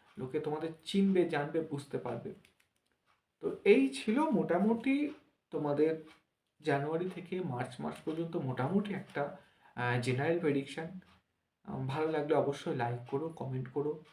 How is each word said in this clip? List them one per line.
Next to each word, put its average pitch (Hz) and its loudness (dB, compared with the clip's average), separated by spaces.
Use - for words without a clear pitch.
লোকে 131 -2
তোমাদের 151 -4
চিনবে, 190 4
জানবে, 156 0
বুঝতে 139 -6
পারবে। - -6
তো - -2
এই 262 8
ছিল 240 0
মোটামুটি 226 2
তোমাদের 156 2
জানুয়ারি 151 0
থেকে 185 -6
মার্চ 131 -6
মাস 151 -6
পর্যন্ত 165 -4
মোটামুটি 156 0
একটা, 143 -4
আহ, 123 0
জেনারেল 135 0
প্রেডিকশন। 147 0
আহ, 135 -6
ভালো 156 0
লাগলে 151 2
অবশ্যই 139 0
লাইক 120 -4
করো, 151 -2
কমেন্ট 131 -6
করো 151 -4